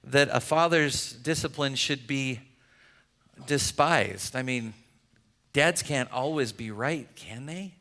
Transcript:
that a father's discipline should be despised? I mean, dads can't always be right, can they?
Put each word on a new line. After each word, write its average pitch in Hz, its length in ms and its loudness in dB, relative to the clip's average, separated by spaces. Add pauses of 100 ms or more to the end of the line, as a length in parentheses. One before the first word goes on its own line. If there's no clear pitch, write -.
that 135 300 4
a 127 80 4
father's 160 720 2
discipline 143 640 -2
should 127 320 -2
be 131 340 -2 (1040)
despised? 139 880 2
I 127 80 -2
mean, 120 300 -4 (800)
dads 160 300 4
can't 131 280 -2
always 131 420 -2
be 113 180 -10
right, 127 440 -4
can 120 300 -14
they? 180 360 -12